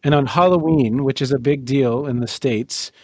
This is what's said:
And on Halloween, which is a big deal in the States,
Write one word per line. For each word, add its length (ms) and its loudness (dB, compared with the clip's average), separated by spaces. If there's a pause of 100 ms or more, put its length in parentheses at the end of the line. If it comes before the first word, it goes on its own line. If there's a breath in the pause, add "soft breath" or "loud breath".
And 100 2
on 140 2
Halloween, 760 2
which 180 -2
is 100 -2
a 80 0
big 260 -2
deal 400 0
in 140 -4
the 80 -4
States, 640 -4 (120 soft breath)